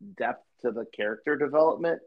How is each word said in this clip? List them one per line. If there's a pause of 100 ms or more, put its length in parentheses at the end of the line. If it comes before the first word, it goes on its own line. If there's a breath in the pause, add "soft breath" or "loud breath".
(160)
depth (160)
to
the (100)
character
development,